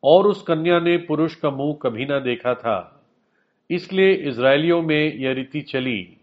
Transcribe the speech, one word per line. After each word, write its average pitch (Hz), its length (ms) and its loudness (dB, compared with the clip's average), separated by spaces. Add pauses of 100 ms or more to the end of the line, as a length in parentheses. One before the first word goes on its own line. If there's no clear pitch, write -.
और 180 240 6
उस 196 140 -2
कन्या 170 380 0
ने 170 180 2
पुरुष 156 380 -2
का 151 140 -2
मुंह 143 320 -4
कभी 120 240 -4
ना 143 140 -2
देखा 123 340 -2
था। 110 480 -6 (720)
इसलिए 190 420 2
इस्राएलियों 143 680 2
में 151 340 0
यह 131 180 -4
रीति 131 280 -8
चली 127 600 -6